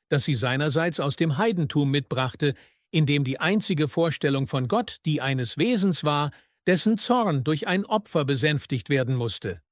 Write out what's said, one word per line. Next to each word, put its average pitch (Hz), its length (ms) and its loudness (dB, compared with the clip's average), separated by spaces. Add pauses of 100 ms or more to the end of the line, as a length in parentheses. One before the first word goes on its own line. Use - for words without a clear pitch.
dass 143 140 2
sie 147 120 0
seinerseits 143 640 0
aus 143 160 0
dem 160 220 0
Heidentum 165 540 2
mitbrachte, 131 600 -2 (380)
in 156 140 4
dem 143 180 2
die 131 160 -4
einzige 160 480 0
Vorstellung 143 600 0
von 127 200 -2
Gott 226 380 -2
die 147 160 0
eines 131 360 -2
Wesens 190 460 2
war, 147 280 0 (340)
dessen 190 320 2
Zorn 208 460 2
durch 147 240 -2
ein 196 180 0
Opfer 208 400 -2
besänftigt 139 640 -2
werden 131 260 0
musste. 110 460 -4 (100)